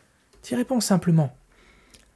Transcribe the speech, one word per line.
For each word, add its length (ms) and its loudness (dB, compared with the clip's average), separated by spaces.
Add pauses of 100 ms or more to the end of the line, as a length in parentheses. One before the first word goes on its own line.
(420)
T'y 120 -8
réponds 260 -2
simplement. 540 0 (800)